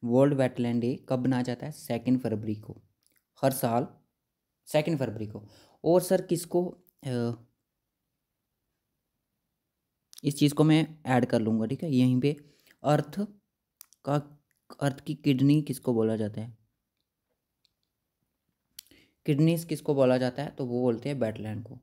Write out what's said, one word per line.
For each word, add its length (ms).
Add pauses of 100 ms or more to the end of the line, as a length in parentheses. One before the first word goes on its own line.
वर्ल्ड 300
वेटलैंड 460
डे 140 (140)
कब 160
मनाया 180
जाता 240
है? 60
सेकेंड 480
फरवरी 360
को, 240 (600)
हर 100
साल 340 (800)
सेकेंड 300
फरवरी 280
को। 160 (420)
और 180
सर 200
किसको, 420 (400)
अ, 280 (3000)
इस 140
चीज़ 160
को 100
मैं 220 (200)
ऐड 200
कर 140
लूँगा, 260
ठीक 160
है, 100
यहीं 280
पे 160 (460)
अर्थ 380 (840)
का, 100 (680)
अर्थ 200
की 160
किडनी 460
किसको 320
बोला 220
जाता 240
है? 160 (2750)
किडनीज 380
किसको 300
बोला 240
जाता 240
है? 80
तो 160
वो 160
बोलते 260
हैं 80
वेटलैंड 480
को 180